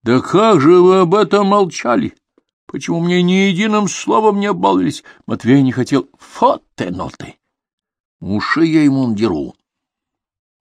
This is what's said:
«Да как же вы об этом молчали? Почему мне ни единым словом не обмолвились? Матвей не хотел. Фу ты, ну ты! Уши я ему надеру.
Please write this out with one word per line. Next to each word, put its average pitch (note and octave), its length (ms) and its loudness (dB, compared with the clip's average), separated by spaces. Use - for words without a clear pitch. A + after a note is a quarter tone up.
«Да B2 200 0
как G#3 380 2
же E3 200 6
вы F#3 220 4
об E3+ 120 0
этом G3+ 340 0
молчали? G3 680 -2
Почему E3+ 340 -6
мне F3 220 0
ни F3+ 120 2
единым G3 540 0
словом G#3+ 520 -2
не G3+ 80 -4
обмолвились? F#3 560 -2
Матвей A2 340 2
не C3 100 0
хотел. B2+ 460 -4
Фу - 440 -2
ты, F#2+ 140 -6
ну F2+ 260 -10
ты! - 220 -20
Уши G#2 440 -2
я D#3+ 180 0
ему C3+ 240 0
надеру. G2 480 -4